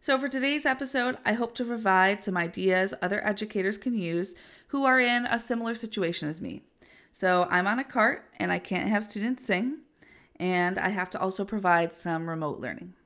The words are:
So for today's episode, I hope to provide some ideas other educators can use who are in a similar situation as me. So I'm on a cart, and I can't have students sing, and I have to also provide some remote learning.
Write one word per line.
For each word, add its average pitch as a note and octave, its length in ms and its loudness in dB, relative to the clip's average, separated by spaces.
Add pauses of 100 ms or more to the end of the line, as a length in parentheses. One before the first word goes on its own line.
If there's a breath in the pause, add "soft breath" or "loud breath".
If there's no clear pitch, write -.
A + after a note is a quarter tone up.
So C4+ 160 2
for C4+ 120 0
today's C#4 360 0
episode, C4 600 0
I G#3+ 60 2
hope A#3 240 -2
to B3+ 80 -2
provide G3+ 600 2
some F#3 140 -2
ideas F#3 640 2
other F#3+ 240 -2
educators G#3 500 -2
can A#3 220 -4
use E3+ 360 -2 (340 loud breath)
who C#4 160 -2
are C4 160 6
in A#3+ 260 2
a A#3 120 0
similar A#3 360 -2
situation F3+ 540 -2
as E3 120 -6
me. - 220 -10 (500 soft breath)
So F3+ 380 4
I'm F3+ 160 2
on A3+ 140 0
a C#4 40 -4
cart, B3 540 0
and F3+ 140 0
I F3 80 -2
can't - 280 -4
have G#3+ 160 2
students A3 400 -4
sing, A#3 340 -2 (580 soft breath)
and F3+ 420 0
I F#3 120 0
have F#3 200 -2
to - 100 -6
also F#3+ 240 -2
provide F3 480 2
some E3 380 -4
remote D#3+ 300 -4
learning. D3 340 -10 (120)